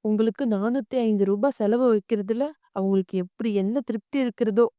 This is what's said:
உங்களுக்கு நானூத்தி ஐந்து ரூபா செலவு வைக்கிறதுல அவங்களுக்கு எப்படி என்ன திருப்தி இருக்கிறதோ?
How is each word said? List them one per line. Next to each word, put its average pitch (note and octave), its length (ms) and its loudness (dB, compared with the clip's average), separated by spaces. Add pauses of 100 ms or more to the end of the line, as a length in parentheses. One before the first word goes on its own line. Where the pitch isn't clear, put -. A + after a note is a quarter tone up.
உங்களுக்கு A3 400 0
நானூத்தி A#3 520 -2
ஐந்து G#3+ 280 2
ரூபா G#3 240 0
செலவு A#3 400 0
வைக்கிறதுல A3 540 -2 (280)
அவங்களுக்கு G3 460 -2
எப்படி G#3 360 -4
என்ன G3+ 260 0
திருப்தி A#3 400 -6
இருக்கிறதோ? A#3 460 2 (140)